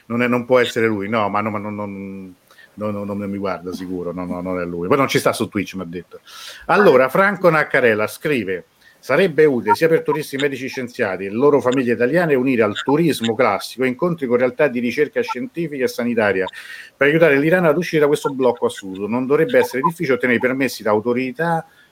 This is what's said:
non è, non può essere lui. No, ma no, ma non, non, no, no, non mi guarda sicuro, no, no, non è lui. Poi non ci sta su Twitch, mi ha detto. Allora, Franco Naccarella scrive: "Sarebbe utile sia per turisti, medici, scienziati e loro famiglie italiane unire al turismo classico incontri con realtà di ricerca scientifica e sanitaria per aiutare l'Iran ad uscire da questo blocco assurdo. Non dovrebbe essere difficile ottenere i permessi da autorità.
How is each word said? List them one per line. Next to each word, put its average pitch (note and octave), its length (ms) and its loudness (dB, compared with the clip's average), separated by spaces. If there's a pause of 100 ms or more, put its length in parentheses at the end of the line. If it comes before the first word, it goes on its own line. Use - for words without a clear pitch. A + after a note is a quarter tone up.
non A#2 140 -2
è, B2 60 2
non A#2+ 180 0
può B2+ 140 4
essere A2+ 280 2
lui. G2+ 220 -2
No, A2 200 0
ma G2+ 120 -2
no, G#2+ 80 -4
ma G#2+ 100 -4
non, G#2 160 -8
non, G2 580 -12 (420)
no, G#2+ 160 -6
no, G2+ 120 -6
non G2+ 140 -6
mi G2 200 -6
guarda F2+ 360 -6
sicuro, F2 380 -8
no, F2+ 140 -8
no, F2+ 160 -6
non F2+ 180 -4
è F2 60 -4
lui. F2 220 -6
Poi C3+ 100 4
non C3+ 100 2
ci C3+ 120 0
sta B2 140 2
su - 140 -4
Twitch, - 280 -6
mi F#2+ 60 -8
ha F2 40 -10
detto. E2+ 340 -14 (480)
Allora, D#3 420 6
Franco F#3+ 400 2
Naccarella B2+ 580 2
scrive: G2+ 580 -4 (340)
"Sarebbe D#3 460 2
utile A#2+ 300 2
sia E3 120 4
per D#3+ 140 2
turisti, D3 360 -4
medici, C3+ 300 -4
scienziati A2 580 -4
e G2 40 -6
loro C3 320 4
famiglie B2 320 0
italiane D3 420 2
unire B2+ 280 2
al G#2 180 -2
turismo C3+ 540 0
classico A2+ 500 -2
incontri E3 400 -2
con A#2+ 120 2
realtà B2+ 300 2
di B2 120 -4
ricerca B2+ 420 -2
scientifica C3+ 640 -6
e A#2+ 40 2
sanitaria A2 580 0 (520)
per C3+ 100 4
aiutare D#3 300 4
l'Iran E3+ 280 2
ad D3 120 4
uscire E3 240 0
da D3 60 6
questo D3 260 0
blocco B2 320 0
assurdo. G2 420 -6
Non B2 200 -2
dovrebbe C#3 320 2
essere B2 220 0
difficile C3+ 340 0
ottenere B2 220 2
i G#2 40 -6
permessi B2+ 420 -2
da G#2+ 60 0
autorità. B2+ 760 -2 (260)